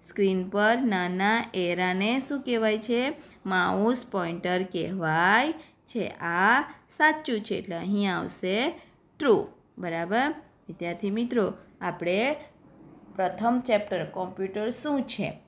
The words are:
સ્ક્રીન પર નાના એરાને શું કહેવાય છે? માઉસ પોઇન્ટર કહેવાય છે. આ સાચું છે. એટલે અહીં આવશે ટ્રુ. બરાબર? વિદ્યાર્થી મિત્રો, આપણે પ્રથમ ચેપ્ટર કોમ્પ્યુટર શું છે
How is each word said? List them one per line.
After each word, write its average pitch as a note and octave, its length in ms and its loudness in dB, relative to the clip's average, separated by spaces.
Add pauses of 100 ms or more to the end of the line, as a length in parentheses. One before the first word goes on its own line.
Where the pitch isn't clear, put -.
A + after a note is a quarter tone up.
સ્ક્રીન F#3+ 400 0
પર G#3+ 340 2
નાના G3 600 2 (100)
એરાને F#3 640 0
શું C4+ 220 -6
કહેવાય A3 360 2
છે? A#3+ 340 0 (340)
માઉસ F#3+ 580 2
પોઇન્ટર F3+ 580 -2
કહેવાય F#3 920 2 (360)
છે. G#3 200 -4
આ F#3+ 540 2 (340)
સાચું D4+ 440 2
છે. G#3 140 -4
એટલે - 220 -6
અહીં F#3+ 400 0
આવશે F#3 540 -2 (500)
ટ્રુ. - 260 4 (320)
બરાબર? F3+ 560 0 (340)
વિદ્યાર્થી E3+ 420 -6
મિત્રો, A#3 420 0 (280)
આપણે F#3 560 -2 (800)
પ્રથમ G#3+ 440 0
ચેપ્ટર G#3 440 0
કોમ્પ્યુટર F#3+ 680 -6
શું C#4 320 -2
છે - 460 -6